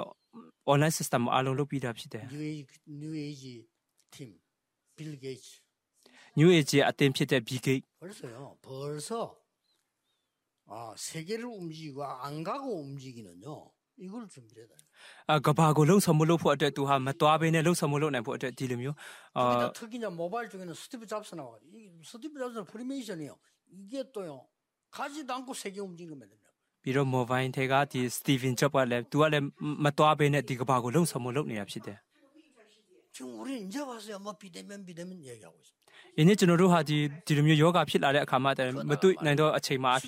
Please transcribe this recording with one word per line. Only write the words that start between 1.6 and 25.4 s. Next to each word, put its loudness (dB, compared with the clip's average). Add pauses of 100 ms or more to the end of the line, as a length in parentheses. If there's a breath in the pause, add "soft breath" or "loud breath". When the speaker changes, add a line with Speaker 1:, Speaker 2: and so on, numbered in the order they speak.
Speaker 1:
합시다. -10 (120)
Speaker 2:
뉴에이지, -10 (200)
뉴에이지 -12 (440)
팀, -20 (600)
빌 -14
게이츠. -14 (760 soft breath)
Speaker 1:
뉴에이지 6
아템 2
피데 0
비게. -2 (180)
Speaker 2:
벌써요. -18
벌써, -10 (1300)
아, -14
세계를 -10
움직이고 -12
안 -10
가고 -6
움직이는요. -16 (280)
이걸 -14
준비를 -20
해야 -20
돼요. -20 (480 loud breath)
Speaker 1:
아, 4
그 4
바고 6
롱 8
선물로 4
포함돼 2
또 -2
한, 2 (120)
또 6
앞에는 4
롱 4
선물로 0
내 -2
포함돼 -6
딜이며. -6 (400 loud breath)
Speaker 2:
거기다 2
Speaker 1:
어. -8
Speaker 2:
특히나 -10
모바일 -6
중에는 -14
스티브 -16
잡스 -10
나와. -14 (160)
이 -20 (140)
스티브 -16
잡스는 -10
프리메이션이에요. -10 (360)
이게 -12
또요. -12 (440)
가지도 -10
않고 -8